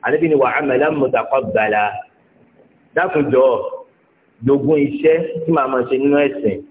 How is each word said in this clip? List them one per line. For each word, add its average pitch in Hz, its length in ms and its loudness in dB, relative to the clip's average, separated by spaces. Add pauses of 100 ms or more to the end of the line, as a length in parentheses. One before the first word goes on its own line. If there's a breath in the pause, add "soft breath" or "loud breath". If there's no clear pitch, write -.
Ànábì 156 260 0
ni, 156 60 2
"Wa 135 160 4
amalan 139 460 0
mutaqabbala." 110 840 0 (1120)
Dákun 160 340 0
jọ̀ọ́, 127 280 4 (800)
jogún 143 380 2
iṣẹ́ 156 380 2 (220)
tí - 140 -6
màá 143 140 2
máa 131 160 -2
ṣe 127 160 -2
nínú 143 180 2
ẹ̀sìn 107 420 -2 (120)